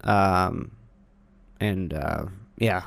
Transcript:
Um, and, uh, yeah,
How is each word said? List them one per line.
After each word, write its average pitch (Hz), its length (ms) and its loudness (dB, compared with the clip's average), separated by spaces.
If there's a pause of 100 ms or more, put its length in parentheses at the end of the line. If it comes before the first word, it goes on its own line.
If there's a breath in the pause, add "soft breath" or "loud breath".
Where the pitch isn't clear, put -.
Um, 92 720 2 (880)
and, 92 340 -2
uh, - 320 -4 (320)
yeah, 98 280 0